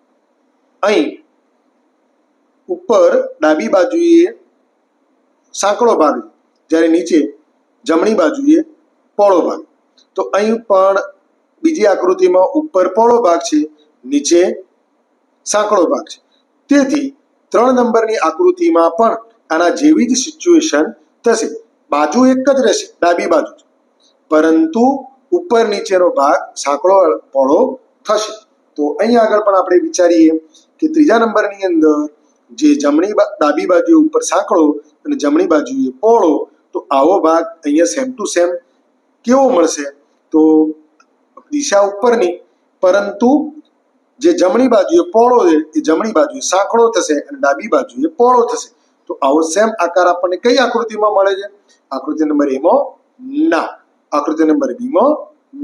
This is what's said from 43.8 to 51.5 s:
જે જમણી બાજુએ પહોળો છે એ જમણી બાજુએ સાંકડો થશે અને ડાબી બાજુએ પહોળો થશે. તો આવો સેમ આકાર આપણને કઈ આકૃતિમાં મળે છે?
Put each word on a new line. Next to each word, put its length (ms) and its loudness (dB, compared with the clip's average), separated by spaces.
જે 140 2
જમણી 340 0
બાજુએ 440 2
પહોળો 260 2
છે 100 2
એ 60 0
જમણી 380 -2
બાજુએ 220 -2
સાંકડો 480 0
થશે 260 -2
અને 120 -16
ડાબી 320 -2
બાજુએ 360 -4
પહોળો 260 2
થશે. 260 -8
તો 20 -10
આવો 200 2
સેમ 280 0
આકાર 280 0
આપણને 300 -2
કઈ 200 0
આકૃતિમાં 580 -2
મળે 200 2
છે? 120 -12